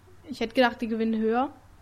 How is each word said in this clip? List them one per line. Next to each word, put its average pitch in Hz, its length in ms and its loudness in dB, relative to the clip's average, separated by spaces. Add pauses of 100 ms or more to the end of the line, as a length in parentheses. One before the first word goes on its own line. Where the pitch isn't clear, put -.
(280)
Ich 269 120 -8
hätte 226 140 -4
gedacht, 240 260 2
die 226 80 -4
gewinnen 220 320 0
höher 233 300 0 (320)